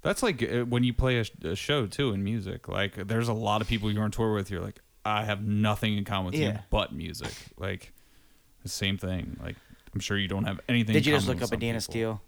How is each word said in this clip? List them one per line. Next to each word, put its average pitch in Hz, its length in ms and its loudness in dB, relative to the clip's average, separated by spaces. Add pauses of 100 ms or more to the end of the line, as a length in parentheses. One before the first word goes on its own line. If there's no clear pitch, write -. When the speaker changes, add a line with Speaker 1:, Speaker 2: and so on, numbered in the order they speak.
Speaker 1:
That's 98 220 0
like, 165 200 2
uh, 120 220 0
when 120 180 4
you 123 100 4
play 127 260 4
a 113 60 2
sh-, - 60 -10 (120)
a 82 120 -2
show 143 300 0
too 131 280 0
in 98 100 0
music. 98 460 -4
Like, 95 260 -2
there's 113 320 0
a 117 60 0
lot 107 280 2
of 107 60 -2
people 107 240 0
you're 107 120 0
on 104 80 0
tour 110 220 2
with. 98 160 -2
You're 87 120 -4
like, 98 180 -8 (240)
"I 107 220 2
have 104 180 0
nothing 107 540 2
in 101 80 -2
common 95 260 0
with - 40 -4
you 151 120 2
Speaker 2:
Yeah. 107 220 -2
Speaker 1:
but 104 240 0
music." - 400 -8 (240)
Like, 92 340 -6 (720)
the - 60 -10
same 98 280 0
thing. 92 460 -4
Like, - 140 -8 (360)
I'm 101 60 -2
sure 101 180 -2
you 98 120 0
don't 98 160 0
have 98 140 -2 (100)
anything 117 240 4
Speaker 2:
Did 131 120 6
you 151 80 4
Speaker 1:
in 147 40 6
Speaker 2:
just 127 80 4
Speaker 1:
common 123 120 2
Speaker 2:
look 123 40 -2
Speaker 1:
with - 20 0
Speaker 2:
up 117 60 -2
Speaker 1:
some 113 80 -2
Speaker 2:
Adina 117 220 -2
Speaker 1:
people. - 120 -8
Speaker 2:
Steele? 113 360 -2